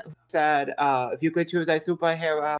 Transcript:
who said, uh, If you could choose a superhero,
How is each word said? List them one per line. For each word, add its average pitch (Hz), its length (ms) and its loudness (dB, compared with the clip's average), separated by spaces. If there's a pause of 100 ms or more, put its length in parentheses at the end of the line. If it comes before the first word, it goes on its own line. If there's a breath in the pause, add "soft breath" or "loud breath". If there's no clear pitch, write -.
who 160 60 -18 (160)
said, 151 500 2
uh, 135 340 0
If 131 100 -6
you 160 100 0
could 170 180 0
choose 170 180 -2
a 160 120 4
superhero, 160 800 0